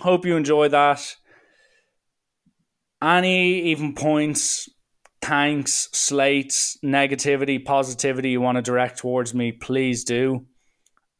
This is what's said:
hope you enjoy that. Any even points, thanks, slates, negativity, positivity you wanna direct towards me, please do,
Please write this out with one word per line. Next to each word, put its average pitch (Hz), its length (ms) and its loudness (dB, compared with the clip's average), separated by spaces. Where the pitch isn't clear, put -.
hope 180 240 0
you 175 120 0
enjoy 151 320 4
that. 143 480 2
Any 180 680 2
even 151 240 -2
points, 151 760 -2
thanks, 143 720 0
slates, 139 880 0
negativity, 139 800 0
positivity 131 680 -2
you 123 100 0
wanna 123 220 0
direct 123 360 -2
towards 123 360 -4
me, 120 180 -2
please 131 500 -2
do, 127 440 -2